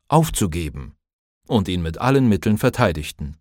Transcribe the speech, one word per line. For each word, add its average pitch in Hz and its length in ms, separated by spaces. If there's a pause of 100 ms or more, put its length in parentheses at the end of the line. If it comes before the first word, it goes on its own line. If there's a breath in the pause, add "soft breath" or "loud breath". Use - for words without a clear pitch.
aufzugeben 82 880 (520)
und 104 220
ihn 90 140
mit 80 160
allen 131 300
Mitteln 104 280
verteidigten. 78 840